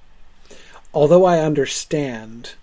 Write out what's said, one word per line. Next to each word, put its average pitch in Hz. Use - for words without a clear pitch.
although 160
I 175
understand 135